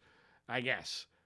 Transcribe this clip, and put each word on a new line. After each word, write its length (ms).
I 120
guess. 460